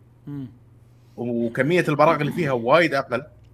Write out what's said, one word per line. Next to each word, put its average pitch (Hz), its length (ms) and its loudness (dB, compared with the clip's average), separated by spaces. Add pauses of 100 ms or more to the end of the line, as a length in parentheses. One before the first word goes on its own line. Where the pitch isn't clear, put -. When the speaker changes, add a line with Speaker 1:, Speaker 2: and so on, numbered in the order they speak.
(280)
Speaker 1:
مم. 139 200 -12 (680)
Speaker 2:
وكمية 120 720 0
البراغي 151 320 2
اللي 143 100 -2
فيها 147 200 -2
وايد 135 420 2
أقل. 131 300 -4 (300)